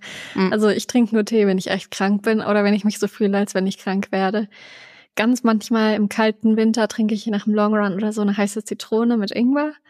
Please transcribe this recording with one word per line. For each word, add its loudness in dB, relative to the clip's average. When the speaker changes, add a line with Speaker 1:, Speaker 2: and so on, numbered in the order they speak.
Speaker 1:
Mhm. 0
Speaker 2:
Also 2
ich -2
trinke 2
nur 2
Tee, 2
wenn 2
ich -4
echt -4
krank 0
bin 0
oder 0
wenn 2
ich 0
mich -2
so 0
fühle, -2
als -2
wenn 0
ich -4
krank -4
werde. -2
Ganz 0
manchmal 2
im 2
kalten 0
Winter 2
trinke -2
ich -8
nach -2
einem 0
Long 2
Run 0
oder -2
so -4
eine 0
heiße -2
Zitrone 0
mit -2
Ingwer. 0